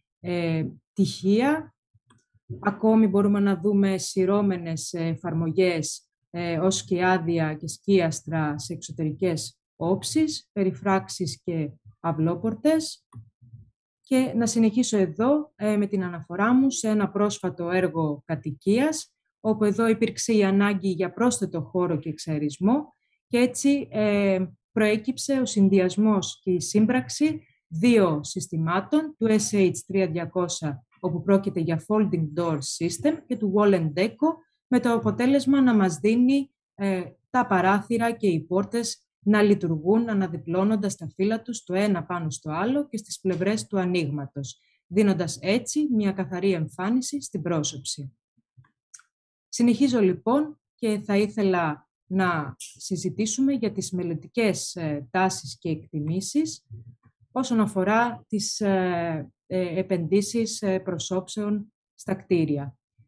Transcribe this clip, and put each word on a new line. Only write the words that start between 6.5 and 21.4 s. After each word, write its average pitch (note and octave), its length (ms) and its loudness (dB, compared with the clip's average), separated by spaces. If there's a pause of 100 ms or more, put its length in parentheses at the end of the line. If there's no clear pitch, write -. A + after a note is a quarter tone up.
ως F#3+ 160 2
σκιάδια E3+ 800 0
και D3+ 140 -10
σκίαστρα D#3+ 920 0
σε - 140 -10
εξωτερικές D#3 840 -4 (160)
όψεις, D4+ 760 -2
περιφράξεις F#3+ 920 -2
και D#3+ 280 -4 (280)
αυλόπορτες. F3 1080 0 (960)
Και C4 340 0
να A#3 100 2
συνεχίσω A3+ 520 2
εδώ, A3 580 2
ε, G#3 220 0
με G3+ 100 2
την G3+ 160 -2
αναφορά F3+ 500 -2
μου C4+ 160 6
σε - 180 -4
ένα G#3 240 2
πρόσφατο F#3 580 -2
έργο D#3+ 560 0
κατοικίας, B3 880 -2 (260)
όπου G#3+ 240 -2
εδώ G#3+ 240 2
υπήρξε A3+ 460 0
η G#3 100 6
ανάγκη G3 460 2
για F3+ 240 -2
πρόσθετο A3 480 0